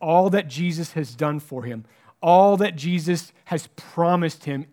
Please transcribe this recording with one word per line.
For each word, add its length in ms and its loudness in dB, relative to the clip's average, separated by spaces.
all 300 2
that 180 0
Jesus 440 -4
has 220 -6
done 260 -2
for 240 -12
him, 200 -10
all 380 6
that 180 0
Jesus 560 -2
has 280 -6
promised 680 -2
him 280 -6